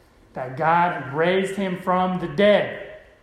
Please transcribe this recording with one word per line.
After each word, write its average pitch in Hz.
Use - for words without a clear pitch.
that 131
God 160
raised 185
him 185
from 185
the 165
dead, 196